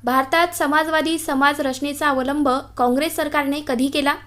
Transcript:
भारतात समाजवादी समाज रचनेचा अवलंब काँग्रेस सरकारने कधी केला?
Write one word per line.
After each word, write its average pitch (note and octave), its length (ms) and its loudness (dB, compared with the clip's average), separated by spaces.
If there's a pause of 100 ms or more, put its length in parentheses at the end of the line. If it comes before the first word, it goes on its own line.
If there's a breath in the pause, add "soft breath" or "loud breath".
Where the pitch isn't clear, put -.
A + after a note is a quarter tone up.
भारतात C4+ 520 2
समाजवादी D#4 640 0
समाज C#4+ 420 0
रचनेचा C#4+ 480 -2
अवलंब C4+ 400 0 (280)
काँग्रेस C4 380 2
सरकारने D4 520 -2
कधी C4 200 0
केला? C#4+ 280 0 (120)